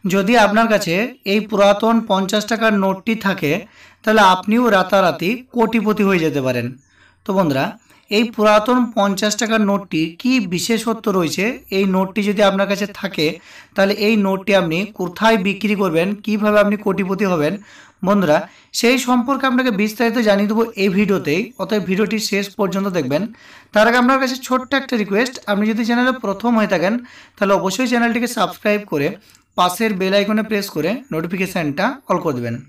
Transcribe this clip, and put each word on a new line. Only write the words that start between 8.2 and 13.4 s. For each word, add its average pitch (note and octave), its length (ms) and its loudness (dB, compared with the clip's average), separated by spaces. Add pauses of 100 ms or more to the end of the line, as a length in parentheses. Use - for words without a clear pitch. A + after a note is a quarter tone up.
পুরাতন A3 720 2
পঞ্চাশ G3+ 400 0
টাকার A3 260 0
নোটটি F#3 580 -2
কী B3+ 200 2
বিশেষত্ব A3 720 -2
রয়েছে, F#3+ 480 -2 (100)
এই G3 160 0
নোটটি F#3+ 380 0
যদি G#3 200 0
আপনার G3 240 2
কাছে G3 200 -4
থাকে, E3+ 520 -4 (360)